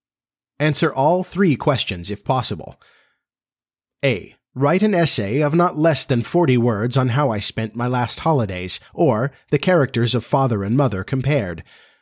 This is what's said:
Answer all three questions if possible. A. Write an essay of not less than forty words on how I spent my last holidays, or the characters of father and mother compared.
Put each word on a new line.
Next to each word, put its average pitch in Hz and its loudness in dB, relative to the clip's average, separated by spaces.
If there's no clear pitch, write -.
Answer 151 2
all 160 2
three 170 2
questions 101 -2
if 101 -8
possible. 120 -4
A. 113 -2
Write 143 2
an 214 2
essay 139 0
of 147 0
not 175 2
less 156 2
than 117 0
forty 151 2
words 117 0
on 127 2
how 135 0
I 107 -4
spent 110 -4
my 120 -4
last 123 -4
holidays, 95 -2
or 127 0
the 147 2
characters 123 2
of 117 0
father 120 0
and 107 0
mother 101 0
compared. 123 -2